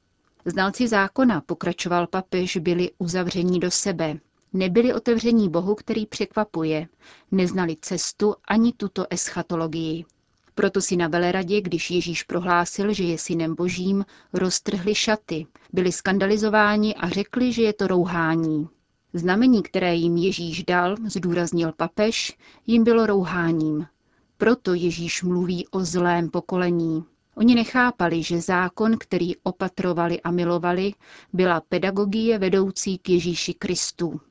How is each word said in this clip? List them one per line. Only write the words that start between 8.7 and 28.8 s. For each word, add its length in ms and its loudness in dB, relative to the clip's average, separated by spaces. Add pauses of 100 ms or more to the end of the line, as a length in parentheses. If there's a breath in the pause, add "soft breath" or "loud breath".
tuto 380 -6
eschatologii. 960 -4 (500)
Proto 260 0
si 160 -2
na 120 2
veleradě, 520 0
když 300 -4
Ježíš 320 -4
prohlásil, 680 0
že 120 -2
je 140 0
synem 360 -2
božím, 500 -2 (280 soft breath)
roztrhli 640 -2
šaty, 520 -2 (260 soft breath)
byli 200 2
skandalizováni 1000 2
a 140 -4
řekli, 440 0
že 100 0
je 100 2
to 140 -2
rouhání. 840 0 (440)
Znamení, 500 4
které 320 0
jim 220 2
Ježíš 480 -2
dal, 400 0
zdůraznil 720 -2
papež, 600 -2 (300 soft breath)
jim 180 4
bylo 220 4
rouháním. 800 0 (500)
Proto 380 2
Ježíš 480 -4
mluví 460 -2
o 160 -4
zlém 460 0
pokolení. 720 -2 (300)
Oni 200 6
nechápali, 680 0
že 180 -2
zákon, 580 0